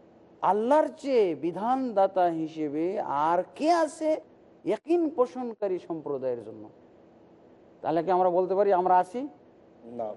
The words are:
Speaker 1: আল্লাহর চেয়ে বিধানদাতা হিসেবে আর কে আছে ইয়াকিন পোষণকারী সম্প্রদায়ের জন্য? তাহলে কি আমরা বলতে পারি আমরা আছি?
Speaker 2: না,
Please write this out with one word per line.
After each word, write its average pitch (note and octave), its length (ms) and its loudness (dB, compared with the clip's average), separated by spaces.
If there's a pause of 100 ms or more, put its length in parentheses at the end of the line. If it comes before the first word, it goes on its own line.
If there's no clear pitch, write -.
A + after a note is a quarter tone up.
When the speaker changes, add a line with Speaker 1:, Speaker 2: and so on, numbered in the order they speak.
(420)
Speaker 1:
আল্লাহর A#3 540 2
চেয়ে A3+ 380 2
বিধানদাতা G3 880 0
হিসেবে D#3+ 760 -2
আর D3+ 420 0 (120)
কে D#4 180 0
আছে D#4 480 0 (440)
ইয়াকিন D4+ 460 0
পোষণকারী A#3+ 680 -2
সম্প্রদায়ের C3 680 -6
জন্য? G#2+ 260 -16 (1120)
তাহলে D#3+ 200 0
কি F3 80 -2
আমরা F3+ 200 4
বলতে F3+ 240 0
পারি G3+ 180 2
আমরা F#3 260 4
আছি? B3 300 -4 (560)
Speaker 2:
না, A#2 320 -8